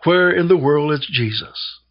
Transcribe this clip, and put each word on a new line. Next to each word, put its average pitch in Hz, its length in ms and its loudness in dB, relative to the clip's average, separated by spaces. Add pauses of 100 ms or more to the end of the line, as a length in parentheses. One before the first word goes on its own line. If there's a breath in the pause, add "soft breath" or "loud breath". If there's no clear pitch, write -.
"Where 180 280 2
in 175 180 0
the 185 80 6
world 147 360 0
is 139 140 -4
Jesus?" - 720 -6 (120)